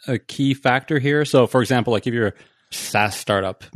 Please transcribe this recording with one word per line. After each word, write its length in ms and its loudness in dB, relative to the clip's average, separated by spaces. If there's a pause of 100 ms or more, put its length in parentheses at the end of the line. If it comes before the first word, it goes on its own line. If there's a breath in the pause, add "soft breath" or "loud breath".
a 120 -2
key 340 -2
factor 460 0
here. 260 0
So, 220 4
for 140 2
example, 320 0
like, 120 -2
if 80 -4
you're 140 0
a 60 -4 (360 soft breath)
SaaS 460 -2
startup 480 -4 (120)